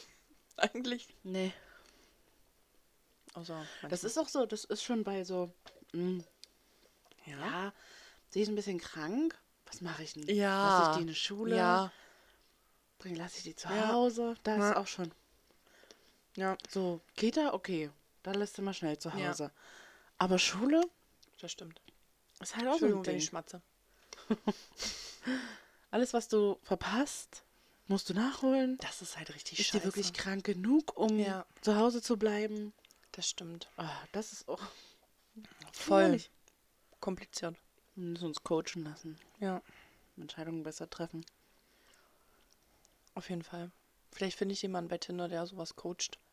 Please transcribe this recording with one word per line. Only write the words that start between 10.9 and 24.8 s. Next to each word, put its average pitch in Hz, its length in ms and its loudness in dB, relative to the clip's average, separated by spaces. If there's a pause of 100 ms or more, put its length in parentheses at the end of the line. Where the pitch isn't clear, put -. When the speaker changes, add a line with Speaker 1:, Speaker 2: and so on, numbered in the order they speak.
Speaker 2:
die 175 40 4
in 165 60 0
die 160 80 -4
Schule? 220 420 0
Speaker 1:
Ja. 185 340 6 (1080)
Speaker 2:
Bring, 180 160 -8
lass 170 220 -8
ich - 60 -10
die 160 120 -12
zu - 120 -12
Speaker 1:
Ja. 214 240 2
Speaker 2:
Hause? 233 520 2
Da 214 120 2
ist 208 60 4
Speaker 1:
Ja. 208 160 4
Speaker 2:
auch 196 100 0
schon. 170 240 -6 (1300)
Speaker 1:
Ja. 190 180 -2 (140)
Speaker 2:
So, 180 320 -2 (160)
Kita, 277 360 2
okay. 165 360 -2 (340)
Da 190 80 -6
lässt 202 260 -2
du 196 40 -6
mal 196 120 -2
schnell 151 240 -2
zu - 120 -8
Speaker 1:
Ja. 185 200 -2
Speaker 2:
Hause. 151 220 -4 (640)
Aber 185 220 6
Schule? 262 420 4 (600)
Speaker 1:
Das 170 100 -10
stimmt. 165 300 -16 (600)
Speaker 2:
Ist - 140 -8
halt 240 120 -2
auch 302 120 4
so 320 60 4
ein 208 80 6
Speaker 1:
Entschuldigung, 190 120 -2
wenn 185 80 -2
Speaker 2:
Ding. - 80 -2
Speaker 1:
ich 156 40 0
schmatze. 170 360 -8 (680)
Speaker 2:
<laughs> - 260 0 (1400)